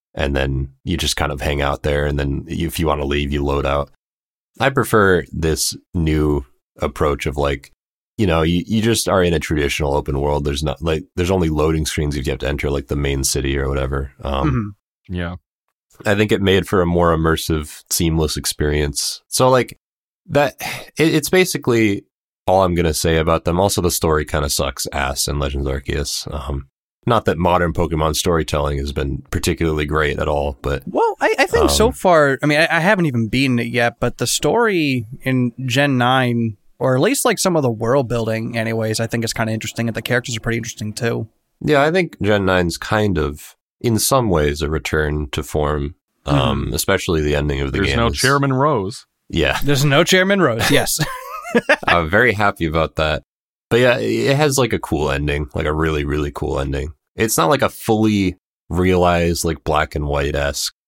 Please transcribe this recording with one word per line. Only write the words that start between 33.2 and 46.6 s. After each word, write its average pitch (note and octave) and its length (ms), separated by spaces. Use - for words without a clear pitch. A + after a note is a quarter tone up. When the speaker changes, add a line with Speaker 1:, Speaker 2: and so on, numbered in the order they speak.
Speaker 2:
beaten B2+ 300
it A#2 80
yet, A#2 340
but A#2+ 180
the A#2+ 80
story D#3 800
in B2+ 320
Gen C3+ 320
nine, A#2+ 580
or C3 180
at C3+ 60
least, B3 240
like, A3 120
some F3+ 180
of D3+ 60
the B2 80
world A#2 380
building A#2 480
anyways, A2+ 440
I A2+ 60
think A2+ 160
is A2+ 120
kinda A2+ 180
interesting, A#2 360
and G#2+ 60
the A2+ 80
characters B2 340
are A2 40
pretty A#2 180
interesting G#2+ 360
too. A#2 340
Speaker 1:
Yeah, D3 220
I D#3 80
think F3 320
Gen G2+ 240
nine's F2+ 320
kind G#2 400
of, D2 360
in A#2 180
some B2 320
ways, D2 320
a D2 80
return D2+ 600
to D#2+ 120
form, D2 520
um, C#2 400